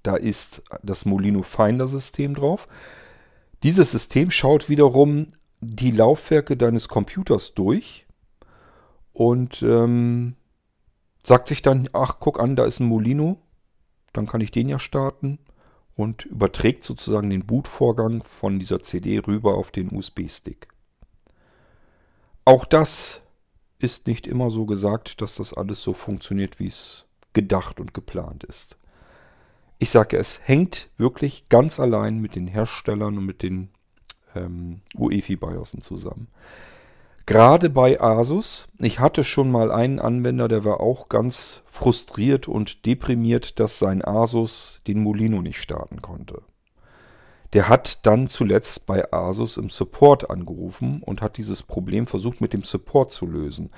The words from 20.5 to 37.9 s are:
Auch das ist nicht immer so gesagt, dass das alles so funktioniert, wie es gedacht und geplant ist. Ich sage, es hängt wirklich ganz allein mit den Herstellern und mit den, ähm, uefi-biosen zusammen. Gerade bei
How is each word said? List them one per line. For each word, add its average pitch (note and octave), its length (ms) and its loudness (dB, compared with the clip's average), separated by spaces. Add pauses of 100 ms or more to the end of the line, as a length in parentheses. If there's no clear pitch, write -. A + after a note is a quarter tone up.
Auch C3 180 8
das - 580 0 (580)
ist - 260 -4
nicht A#2 220 -4
immer B2 240 -2
so A2 160 -4
gesagt, G#2 540 -4
dass G#2 140 -10
das - 200 -12
alles G2 260 -8
so G2 120 -4
funktioniert, G2 640 -6
wie F#2+ 80 -6
es - 380 -14 (280)
gedacht G2 460 -2
und D2+ 140 -12
geplant E2 500 -12
ist. - 340 -20 (1000)
Ich - 140 -2
sage, A2 260 6
es - 260 -4
hängt D#3+ 540 0
wirklich B2+ 520 -4
ganz C#3+ 300 6
allein A2 400 0
mit G#2+ 160 -6
den F2+ 120 -6
Herstellern G#2 720 -4
und G2 80 -4
mit F#2+ 160 -10
den, F#2 260 -6 (640)
ähm, F2 480 -10 (160)
uefi-biosen G2 880 -6
zusammen. F2+ 460 -14 (1000)
Gerade C3+ 420 8
bei C3 320 4